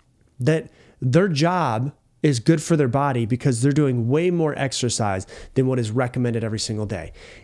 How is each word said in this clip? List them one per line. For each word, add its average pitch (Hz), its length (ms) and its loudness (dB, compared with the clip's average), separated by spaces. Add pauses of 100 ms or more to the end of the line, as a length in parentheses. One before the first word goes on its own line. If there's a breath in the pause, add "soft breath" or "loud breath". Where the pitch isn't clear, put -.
(380)
that 156 320 -2 (300 soft breath)
their 160 280 4
job 143 640 0 (280)
is 139 200 2
good 160 200 4
for 165 160 0
their 143 120 4
body 135 360 0
because 120 380 0
they're 143 80 4
doing 131 380 2
way 160 200 2
more 165 300 0
exercise 113 640 -2 (300 loud breath)
than 131 140 2
what 127 100 0
is 110 140 -2
recommended 120 500 -2
every 110 160 -4
single 107 260 -6
day. 95 280 -8 (320 loud breath)